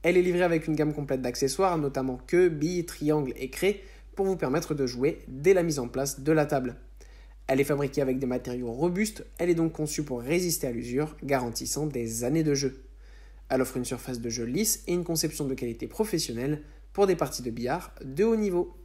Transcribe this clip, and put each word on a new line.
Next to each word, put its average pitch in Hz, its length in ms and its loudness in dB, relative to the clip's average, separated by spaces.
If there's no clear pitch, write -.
Elle 175 160 4
est 180 60 8
livrée 180 220 2
avec 165 220 2
une 156 80 2
gamme 151 200 2
complète 139 260 -2
d'accessoires, 139 560 2
notamment 131 500 -2
queues, 180 220 6
billes, 165 380 -2
triangles 151 500 0
et 131 140 -8
craies, 202 320 0
pour 196 80 0
vous 190 120 2
permettre 156 360 0
de 139 140 0
jouer 123 320 -2
dès 143 240 4
la 180 100 6
mise 156 160 0
en 123 100 -4
place 139 320 -4
de 143 120 2
la 151 140 4
table. 131 300 -2
Elle 131 140 4
est 139 40 6
fabriquée 143 360 0
avec 131 180 2
des 135 60 -2
matériaux 123 480 -4
robustes, 180 540 -2
elle 175 140 0
est 170 40 6
donc 165 180 2
conçue 151 320 -2
pour 127 180 -6
résister 165 440 0
à 123 60 -2
l'usure, 127 500 -2
garantissant 131 600 0
des 120 400 -4
années 156 200 2
de 147 100 4
jeu. 131 280 -2
Elle 131 100 4
offre 127 160 0
une 123 80 -2
surface 120 380 -6
de 120 80 -4
jeu 117 140 -4
lisse 156 420 0
et 175 80 0
une 175 100 0
conception 156 400 -2
de 135 80 -2
qualité 120 340 -6
professionnelle 151 760 -2
pour 202 120 6
des 185 100 4
parties 135 260 -2
de 123 80 -4
billard 123 520 -4
de 135 220 0
haut 226 120 4
niveau. 180 380 0